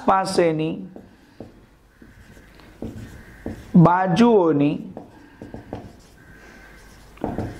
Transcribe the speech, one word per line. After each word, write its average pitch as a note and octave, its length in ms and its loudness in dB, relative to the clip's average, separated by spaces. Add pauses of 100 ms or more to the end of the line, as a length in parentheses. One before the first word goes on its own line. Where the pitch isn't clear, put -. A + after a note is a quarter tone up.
પાસેની F3+ 680 0 (3000)
બાજુઓની F3 1000 4 (2750)